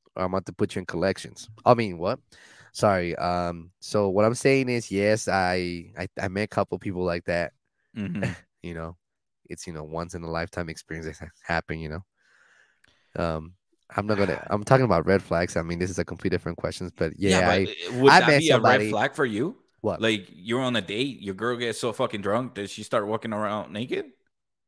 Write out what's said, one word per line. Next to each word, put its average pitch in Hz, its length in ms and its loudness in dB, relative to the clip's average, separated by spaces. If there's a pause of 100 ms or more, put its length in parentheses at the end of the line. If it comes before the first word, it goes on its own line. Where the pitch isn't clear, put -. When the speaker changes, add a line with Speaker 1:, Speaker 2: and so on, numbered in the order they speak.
(140)
Speaker 1:
Or - 100 -4
I'm 92 80 -2
about 92 140 -2
to 92 60 -10
put 101 240 -2
you - 40 -6
in 90 60 -8
collections." - 600 -4 (180)
I 120 80 10
mean, 104 240 -2
what? 98 220 -4 (520)
Sorry. 92 440 0
Um, 87 640 -4
so 104 280 0
what 98 160 2
I'm 113 120 2
saying 135 320 2
is, 120 240 -4
yes, 104 340 2
I, 90 720 -2
I, 90 80 -6 (140)
I 98 80 -2
met 95 160 -4
a - 40 -4
couple 101 300 -2
people 90 260 -6
like 87 200 -2
that. 85 280 -2 (440)
Speaker 2:
Mm-hmm. 98 280 -6
Speaker 1:
<laughs> - 380 -10
You 87 120 -10
know, 82 240 -10 (500)
it's, - 180 -14
you 87 60 -10
know, 78 120 -10
once 82 300 -8
in 85 80 -10
a 82 80 -8
lifetime 82 380 -4
experience 80 380 -10
that 78 120 -8
ha-, 80 140 -14 (100)
happen, 82 380 -4
you 80 80 -8
know. 82 160 -10 (1120)
Um, 82 380 -4 (420)
I'm 104 100 0
not 107 120 2
gonna, 95 280 2
Speaker 2:
<sighs> - 40 -8
Speaker 1:
I'm 104 140 0
talking 131 200 6
about 87 220 4
red 95 160 6
flags. 87 340 0
I 82 60 0
mean, 85 160 -4
this 90 100 0
is 87 100 -6
a 85 60 0
complete - 240 -4
different 85 300 -4
questions, 85 360 -6
but 73 240 -4
yeah, 98 120 2
Speaker 2:
Yeah, 92 160 4
but, 87 80 4
Speaker 1:
I, 98 100 2
Speaker 2:
uh, 87 280 -8 (100)
would 139 100 12
Speaker 1:
I 175 80 12
Speaker 2:
that 175 80 6
Speaker 1:
met 143 120 8
Speaker 2:
be 151 100 6
a 131 60 8
red - 60 -
Speaker 1:
somebody 107 280 6
Speaker 2:
flag 107 240 0
for 156 100 0
you? 123 320 -2 (240)
Speaker 1:
What? 101 220 -2
Speaker 2:
Like, 107 280 0
you're 110 300 -4
on 127 160 0
a 107 60 0
date, 107 400 -4
your 98 120 -4
girl 117 220 -2
gets 117 240 -4
so 123 140 -2
fucking 117 260 -2
drunk, 113 340 -2
does 101 160 -6
she - 120 -12
start 107 240 0
walking 110 260 -4
around 104 400 -4
naked? 135 400 -6 (560)